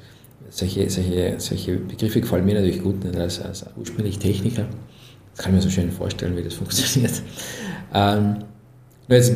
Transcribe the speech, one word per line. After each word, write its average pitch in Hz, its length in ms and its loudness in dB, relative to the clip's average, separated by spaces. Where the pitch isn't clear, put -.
solche, 95 400 -2
solche, 90 480 0
solche 95 400 -2
Begriffe 110 440 -2
gefallen 92 240 2
mir 101 100 4
natürlich 95 260 2
gut, 95 220 -2
denn 90 120 -4
als, 87 260 -2
als 92 240 -10
ursprünglich 104 420 -4
Techniker 104 480 0
kann 95 140 -2
ich 95 40 6
mir 92 60 8
so 95 80 2
schön 90 220 0
vorstellen, 92 460 -4
wie 85 60 -4
das - 100 -6
<laughs> - 20 -8
funktioniert. - 680 0
Ähm, 104 500 2
nur 123 100 8
jetzt, 120 180 8